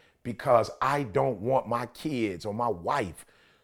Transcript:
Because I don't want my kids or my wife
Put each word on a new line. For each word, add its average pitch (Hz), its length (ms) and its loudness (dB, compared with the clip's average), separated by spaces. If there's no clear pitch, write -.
Because 117 480 4
I 143 240 2
don't 120 360 0
want 123 280 0
my 120 180 -2
kids 110 600 -4
or 104 80 -4
my 120 140 0
wife 101 580 -2